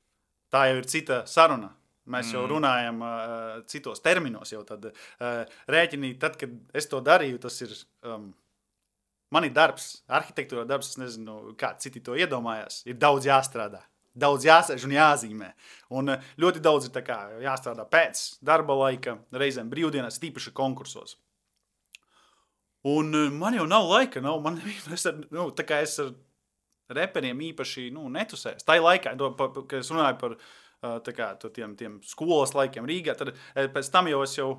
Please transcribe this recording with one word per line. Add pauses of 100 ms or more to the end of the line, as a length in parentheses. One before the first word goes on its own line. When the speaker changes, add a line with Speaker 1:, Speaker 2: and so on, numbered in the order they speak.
(520)
Speaker 1:
tā
jau
ir
cita
saruna. (340)
Mēs
jau
Speaker 2:
Mm.
Speaker 1:
runājam,
ā,
citos
terminos
jau
tad, (260)
ā, (200)
rēķinī,
tad,
kad (220)
es
to
darīju,
tas
ir, (340)
um, (960)
man
ir
darbs,
arhitektūra
darbs,
es
nezinu,
kā
citi
to
iedomājās,
ir
daudz
jāstrādā. (360)
Daudz
jāsēž
un
jāzīmē. (360)
Un,
ā, (160)
ļoti
daudz
ir
tā
kā
jāstrādā
pēc
darba
laika, (140)
reizēm
brīvdienās,
tīpaši
konkursos. (1700)
Un,
ā,
man
jau
nav
laika,
nav,
man, (160)
<laughs>
es
ar, (140)
nu,
tā
kā
es
ar (760)
reperiem
īpaši,
nu,
netusēs.
Tai
laikā,
to
pa,
pa,
kad
es
runāju
par, (420)
ā,
tā
kā,
to
tiem,
tiem
skolas
laikiem
Rīgā,
tad, (200)
ā,
pēc
tam
jau
es
jau,